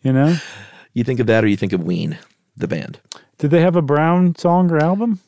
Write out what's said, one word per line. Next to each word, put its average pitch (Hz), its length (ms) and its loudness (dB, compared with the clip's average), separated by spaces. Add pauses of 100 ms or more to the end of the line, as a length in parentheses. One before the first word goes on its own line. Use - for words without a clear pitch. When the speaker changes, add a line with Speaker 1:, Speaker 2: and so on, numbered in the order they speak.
Speaker 1:
you 131 100 0
know? 151 240 2 (560)
Speaker 2:
You 120 100 -2
think 123 160 -2
of 113 80 0
that 110 160 4
or 110 40 4
you 101 100 2
think 95 160 -4
of 90 100 -2
Ween, 82 340 -4 (380)
the - 140 -8
band. - 320 -10 (380)
Speaker 1:
Did 147 120 -2
they 170 80 4
have 175 160 2
a 175 60 2
brown 165 560 2
song 175 340 0
or 160 60 0
album? 196 500 0